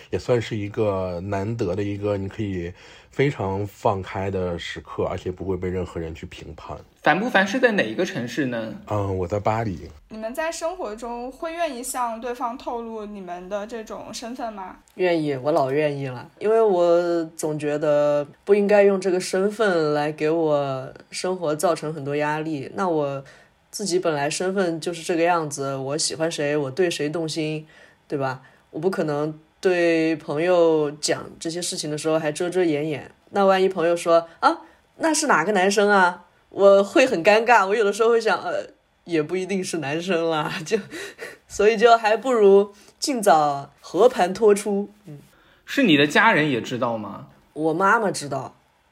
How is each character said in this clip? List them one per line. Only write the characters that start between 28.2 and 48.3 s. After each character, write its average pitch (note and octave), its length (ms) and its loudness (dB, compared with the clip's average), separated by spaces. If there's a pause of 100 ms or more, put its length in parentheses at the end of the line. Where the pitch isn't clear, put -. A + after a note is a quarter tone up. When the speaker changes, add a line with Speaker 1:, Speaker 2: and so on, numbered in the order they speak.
Speaker 4:
我 - 80 -10
不 D#3+ 100 0
可 F#3+ 160 -2
能 D3+ 340 -4 (220)
对 E3 560 2
朋 D3+ 260 -4
友 E3 460 4 (120)
讲 - 240 -4 (160)
这 E3 100 -8
些 E3+ 100 -8
事 F3 160 -6
情 E3 140 -6
的 D3+ 80 -4
时 D3+ 100 -4
候 D#3 80 2
还 D#3 140 -2
遮 F3 180 -2
遮 F3+ 160 2
掩 D3+ 240 0
掩。 C#3+ 220 -8 (200)
那 G3+ 140 2
万 F#3+ 160 6
一 F#3+ 80 4
朋 F3 200 0
友 E3+ 80 2
说 E3+ 320 4 (100)
，“啊， D#4+ 220 2 (380)
那 D#4 140 2
是 D4+ 140 0
哪 F3 180 4
个 F#3+ 60 -2
男 F#3+ 180 4
生 G3+ 220 4
啊？” F3+ 360 4 (280)
我 G3 300 8
会 C4 220 4
很 F#3+ 180 0
尴 G#3+ 220 6
尬， A3 200 6
我 G3 80 0
有 A#3+ 80 2
的 G3+ 80 2
时 G3+ 120 0
候 A3+ 80 4
会 A#3 100 4
想 G#3 240 2
，“呃， G#2 220 -6 (380)
也 D#3+ 180 0
不 D#3 120 -6
一 F#3 120 -2
定 F#3 180 -2
是 - 140 -6
男 D3 200 -4
生 E3+ 300 0
啦。” D#3 240 -2 (140)
就， G#3 120 0 (680)
所 - 180 2
以 A3 120 4
就 A#3 180 8
还 A3 180 2
不 A3+ 160 -2
如 G3+ 440 6 (240)
尽 B3+ 240 -4
早 D3 480 4 (100)
和 F#3+ 260 2
盘 G3+ 280 2
托 G#3 200 6
出。 G3+ 360 -4 (160)
嗯。 D3 120 -16 (460)
Speaker 2:
是 - 200 0
你 E3 120 6
的 C#3 100 6
家 G#3 240 4
人 D#3 200 2
也 A#2+ 100 0
知 A#2 180 -6
道 A#2 200 -2
吗？ G2+ 300 -12 (260)
Speaker 4:
我 D#3 180 -2
妈 G3 260 2
妈 G#3 120 -2
知 D3 180 -8
道， C3+ 260 -8 (380)